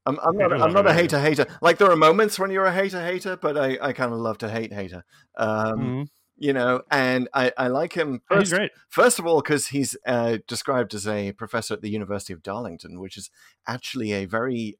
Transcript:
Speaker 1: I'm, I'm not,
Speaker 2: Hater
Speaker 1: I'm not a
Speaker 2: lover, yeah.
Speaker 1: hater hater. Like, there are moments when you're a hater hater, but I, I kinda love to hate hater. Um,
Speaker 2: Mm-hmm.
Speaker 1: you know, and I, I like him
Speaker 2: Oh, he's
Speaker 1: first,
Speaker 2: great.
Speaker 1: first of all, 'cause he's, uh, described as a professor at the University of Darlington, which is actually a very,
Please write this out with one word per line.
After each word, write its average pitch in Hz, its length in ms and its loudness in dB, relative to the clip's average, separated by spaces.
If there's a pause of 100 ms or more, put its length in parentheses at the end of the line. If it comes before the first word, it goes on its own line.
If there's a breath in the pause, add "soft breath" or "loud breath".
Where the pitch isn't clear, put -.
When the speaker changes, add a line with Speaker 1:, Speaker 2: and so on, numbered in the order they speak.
Speaker 1:
I'm, 139 160 -2
I'm 170 140 2
not, 185 140 2
Speaker 2:
Hater - 40 0
Speaker 1:
I'm 135 40 0
not 160 100 4
a 170 40 -4
Speaker 2:
lover, 196 160 6
yeah. 156 60 6
Speaker 1:
hater 165 240 2
hater. 143 260 2 (160 loud breath)
Like, 170 160 6
there 196 140 6
are 170 40 6
moments 185 440 4
when 190 100 -2
you're 190 160 0
a 185 60 2
hater 190 320 -2
hater, 180 340 -6
but 151 200 -2
I, 135 240 0
I 135 120 -2
kinda 120 220 -2
love 113 240 -4
to 110 100 -6
hate 113 240 -6
hater. 90 300 -10 (340 soft breath)
Um, 110 420 0
Speaker 2:
Mm-hmm. 127 240 -4 (340)
Speaker 1:
you 143 160 0
know, 127 360 2
and 127 460 2
I, 127 200 2
I 131 120 0
like 143 260 -2
him 147 280 -4 (100)
Speaker 2:
Oh, 196 80 4
he's 196 100 2
Speaker 1:
first, 175 100 2
Speaker 2:
great. 208 120 -4 (180 soft breath)
Speaker 1:
first 240 300 4
of 170 80 -4
all, 165 160 4
'cause 147 240 0
he's, 135 280 -4 (120)
uh, 117 400 0
described 123 480 -2
as 101 120 -6
a 101 260 -4
professor 110 420 -6
at - 60 -8
the 107 80 -8
University 101 440 -6
of 82 80 -18
Darlington, 90 580 -10
which 95 180 -14
is 95 120 -16 (380 soft breath)
actually 113 460 -6
a 98 120 -4
very, 113 540 -4